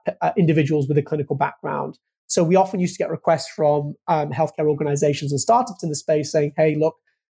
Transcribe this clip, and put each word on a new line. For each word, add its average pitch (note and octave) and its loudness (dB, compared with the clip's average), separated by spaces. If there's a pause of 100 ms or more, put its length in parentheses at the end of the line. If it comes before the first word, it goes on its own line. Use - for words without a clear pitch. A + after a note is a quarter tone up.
(200)
uh, E3 0
individuals D3+ 2
with D3 2
a C#3 2
clinical D3 -4
background. D3 -6 (280)
So - 0
we E3+ 2
often F#3+ 2
used F3+ -2
to - -14
get D#3+ -4
requests - -2
from, D3 0 (140)
um, D3+ 0
healthcare D#3 -2
organizations D3 0
and C#3 -2
startups A#3 0
in E3 -4
the D3 -6
space D3+ -2
saying, D3 0
"Hey, D#3 2
look, D#3 0 (400)